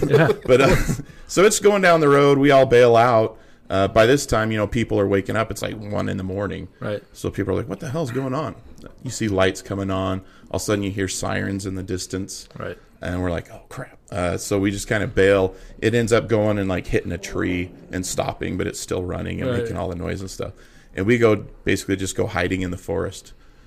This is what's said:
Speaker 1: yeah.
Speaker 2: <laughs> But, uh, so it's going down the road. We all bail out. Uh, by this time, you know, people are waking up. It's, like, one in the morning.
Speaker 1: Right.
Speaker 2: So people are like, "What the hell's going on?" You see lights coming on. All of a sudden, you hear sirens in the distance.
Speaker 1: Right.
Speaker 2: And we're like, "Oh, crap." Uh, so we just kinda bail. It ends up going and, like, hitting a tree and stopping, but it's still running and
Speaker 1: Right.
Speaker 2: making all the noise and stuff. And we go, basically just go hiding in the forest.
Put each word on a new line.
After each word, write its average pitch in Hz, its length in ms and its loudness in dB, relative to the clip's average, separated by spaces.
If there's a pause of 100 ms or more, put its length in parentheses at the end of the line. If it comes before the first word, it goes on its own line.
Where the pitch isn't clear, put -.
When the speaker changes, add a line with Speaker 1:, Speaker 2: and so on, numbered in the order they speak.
Speaker 1:
yeah. 147 220 4 (100)
Speaker 2:
<laughs> - 80 -18
But, 127 140 6
uh, 131 160 6 (520)
so 180 180 4
it's 214 160 2
going 202 200 4
down 170 200 6
the 147 80 6
road. 143 280 6
We 143 140 6
all 135 140 8
bail 120 320 8
out. 113 400 4 (320)
Uh, 98 180 2
by 110 180 6
this 139 200 4
time, 110 260 0
you 110 60 -2
know, 104 100 0
people 110 320 -2
are 98 80 2
waking 98 300 0
up. 110 140 -2
It's, - 100 -10
like, 107 160 -8
one 101 320 -6
in 98 80 -6
the 95 60 -8
morning. 92 440 -8 (140)
Speaker 1:
Right. 104 200 -8 (120)
Speaker 2:
So - 160 -8
people 98 240 -4
are 92 40 0
like, 101 120 -6
"What 98 120 -10
the - 80 -10
hell's 139 220 -6
going 131 220 -6
on?" 135 220 -6 (480)
You 127 60 -10
see 113 180 -4
lights 95 340 0
coming 98 300 -6
on. 95 280 -2 (300)
All - 60 -6
of 95 60 -4
a - 20 -10
sudden, 101 200 -2
you 95 80 -4
hear 95 180 -4
sirens 98 560 -6
in 95 100 -8
the 92 80 -10
distance. 92 640 -8 (100)
Speaker 1:
Right. 87 200 -12 (240)
Speaker 2:
And 90 200 -6
we're 87 100 -2
like, 82 200 -8
"Oh, - 160 -20
crap." - 300 -14 (120)
Uh, 90 280 -4
so 101 200 -4
we 95 140 0
just 101 160 -8
kinda 104 200 -2
bail. 95 460 2 (260)
It 110 140 0
ends 117 200 2
up 110 160 2
going 107 300 2
and, 95 100 -2
like, 92 180 -4
hitting 98 240 -2
a 87 60 -6
tree 90 540 -4 (200)
and 92 140 -6
stopping, 92 520 -6
but 92 100 -4
it's - 120 -10
still 92 240 -6
running 90 380 -8
and 87 100 -4
Speaker 1:
Right. - 120 -4
Speaker 2:
making - 120 -8
all 90 140 -6
the 87 60 -8
noise 87 260 -8
and 95 100 -12
stuff. - 220 -12 (420)
And 95 100 -4
we 120 120 4
go, 107 280 2 (200)
basically 98 320 -2
just 92 180 -8
go 95 120 -2
hiding 92 340 -4
in 92 100 -6
the 87 60 -8
forest. 90 560 -8 (340)